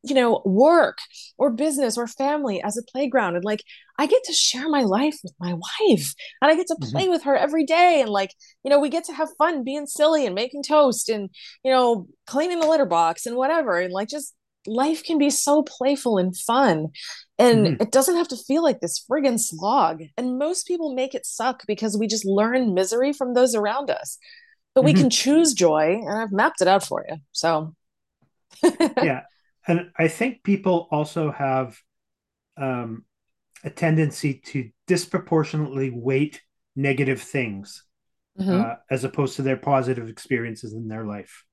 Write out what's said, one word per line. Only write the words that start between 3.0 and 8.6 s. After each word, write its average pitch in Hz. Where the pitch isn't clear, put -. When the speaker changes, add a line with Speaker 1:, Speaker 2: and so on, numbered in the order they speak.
Speaker 1:
And, 175
like, 214
I 294
get 508
to 359
share 262
my 285
life 247
with 185
my 175
wife 175
and 277
I 311
get 339
to 330
play 247
Speaker 2:
Mm-hmm. 381
Speaker 1:
with 330
her 277
every 294
day. 330
And, 233
like, 196